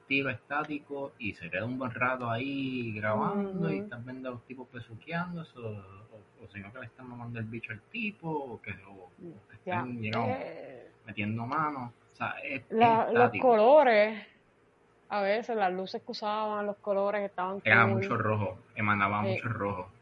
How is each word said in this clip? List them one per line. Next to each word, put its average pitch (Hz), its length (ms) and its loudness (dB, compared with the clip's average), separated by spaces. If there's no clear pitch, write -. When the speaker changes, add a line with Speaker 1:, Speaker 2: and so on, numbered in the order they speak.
Speaker 1:
tiro 135 200 0
estático 143 920 -8
y 101 160 -6
se 85 140 -14
queda 92 140 -4
un 127 160 -4
buen 123 120 -4
rato 123 380 -2
ahí 131 640 -4
grabando 165 800 0
y - 40 0
Speaker 2:
Ujú. 202 100 -4
Speaker 1:
estás 117 180 -12
viendo 127 240 -10
a 127 60 -6
los 120 120 -14
tipos 127 280 -14
besuqueándose 160 840 -8
o, 113 120 -8
o, 101 720 -16
o 98 80 -18
sino 101 220 -12
que 131 60 -14
le 123 80 -12
están 127 200 -18
mamando 120 320 -10
el 110 60 -4
bicho 113 260 -10
al 104 120 -8
tipo 208 460 -8
o 143 320 -6
que, 104 100 -10
o, 95 200 -14
o 95 200 -20
que - 160 -20
Speaker 2:
Ya. 180 140 -2
Speaker 1:
estén, 123 240 -6
you 110 80 -4
know, 117 160 0
Speaker 2:
Eh, 135 640 -8
Speaker 1:
metiendo 110 400 -4
mano, 139 480 -2
o - 60 -20
sea, 117 140 -4
es, 151 200 -6
es - 80 -14
Speaker 2:
la, 226 340 6
los 220 80 0
Speaker 1:
estático. 240 340 4
Speaker 2:
colores, 226 800 8
a 202 120 -2
veces 220 340 0
las 190 160 2
luces 190 320 -6
que 247 80 -12
usaban, 208 540 -2
los 202 140 -4
colores 202 440 0
estaban 190 400 -4
Speaker 1:
Era 113 220 8
Speaker 2:
cool. 110 80 4
Speaker 1:
mucho 113 240 0
rojo, 107 420 0
emanaba 104 480 2
Speaker 2:
Sí. 98 60 2
Speaker 1:
mucho 95 180 -2
rojo, 98 420 -4